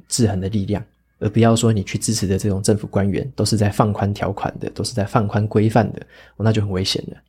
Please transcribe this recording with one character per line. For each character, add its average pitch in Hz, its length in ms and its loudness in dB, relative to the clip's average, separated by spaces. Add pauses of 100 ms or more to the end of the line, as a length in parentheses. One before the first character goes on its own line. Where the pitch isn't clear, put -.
制 117 200 2
衡 95 120 0
的 95 80 -4
力 98 180 -2
量， 101 200 -4 (320)
而 107 100 -2
不 113 120 0
要 113 160 6
说 113 180 4
你 98 100 0
去 - 140 -6
支 110 160 -2
持 104 140 -2
的 95 100 2
这 104 100 -2
种 95 140 0
政 101 160 2
府 - 80 -6
官 101 240 0
员 95 260 -2
都 107 80 -2
是 107 140 0
在 101 140 2
放 107 200 2
宽 101 220 0
条 95 180 -4
款 - 280 -6
的， - 100 -6
都 - 140 -8
是 110 100 -8
在 101 100 0
放 101 240 0
宽 104 200 0
规 107 200 2
范 110 240 2
的， - 100 -12 (340)
哦， 101 80 -6
那 110 100 4
就 110 80 0
很 101 80 -2
危 92 140 -2
险 - 240 -4
了。 - 100 -16 (120)